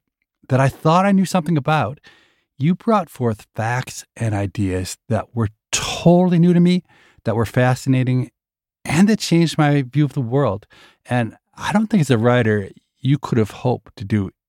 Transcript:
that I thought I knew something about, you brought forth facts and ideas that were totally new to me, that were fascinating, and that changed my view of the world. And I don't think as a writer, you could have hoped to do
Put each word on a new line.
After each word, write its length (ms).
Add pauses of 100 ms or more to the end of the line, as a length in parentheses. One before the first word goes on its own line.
(480)
that 100
I 120
thought 340
I 80
knew 140
something 320
about, 420 (580)
you 160
brought 360
forth 440
facts 520 (100)
and 180
ideas 640 (140)
that 260
were 120 (220)
totally 680
new 160
to 60
me, 220 (420)
that 120
were 80
fascinating, 840 (520)
and 260
that 100
changed 400
my 240
view 240
of 80
the 80
world. 440 (380)
And 320 (180)
I 160
don't 180
think 120
as 100
a 60
writer, 540 (280)
you 200
could 180
have 140
hoped 460
to 100
do 240 (180)